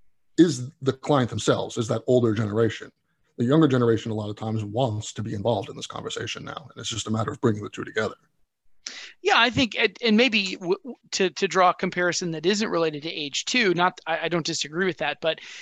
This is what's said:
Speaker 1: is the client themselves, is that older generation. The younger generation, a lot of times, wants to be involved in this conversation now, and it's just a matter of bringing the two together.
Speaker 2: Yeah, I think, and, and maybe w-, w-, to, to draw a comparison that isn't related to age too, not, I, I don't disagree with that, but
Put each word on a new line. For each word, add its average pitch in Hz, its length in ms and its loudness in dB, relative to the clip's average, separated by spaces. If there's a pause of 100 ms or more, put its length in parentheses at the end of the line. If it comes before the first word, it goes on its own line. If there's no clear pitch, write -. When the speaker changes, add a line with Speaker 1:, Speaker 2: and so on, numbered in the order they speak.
(380)
Speaker 1:
is 135 320 4 (120)
the 131 100 0
client 127 380 2
themselves, 107 480 -2
is 120 100 -2
that 113 200 -2
older 120 260 4
generation. 107 580 0 (460)
The 120 80 0
younger 147 240 6
generation, 117 420 2
a 107 40 -4
lot 104 140 -6
of 104 60 -8
times, 110 300 -4
wants 107 480 -2
to 117 100 -8
be 113 100 -8
involved 101 360 -2
in - 80 -14
this - 100 -12
conversation - 560 -10
now, - 260 -14
and - 120 -18
it's 110 80 -10
just 113 180 -8
a 110 40 -4
matter 110 200 -2
of - 80 -10
bringing 107 240 2
the 98 60 -10
two - 160 -10
together. 104 300 -2 (1040)
Speaker 2:
Yeah, 359 140 2
I 277 140 6
think, 240 280 0
and, 220 240 0
and 226 140 4
maybe 208 400 2
w-, 175 220 -2
w-, 247 180 -14 (160)
to, 190 180 2
to 190 180 -2
draw 180 220 6
a 170 40 4
comparison 180 580 -2
that 160 140 -6
isn't 208 240 0
related 160 340 0
to 160 60 -8
age 151 360 -6
too, 220 280 2
not, 175 340 0
I, 165 160 -2
I 165 60 0
don't 165 160 0
disagree 160 400 -4
with 175 140 -2
that, 147 220 -4
but 160 180 -2 (220)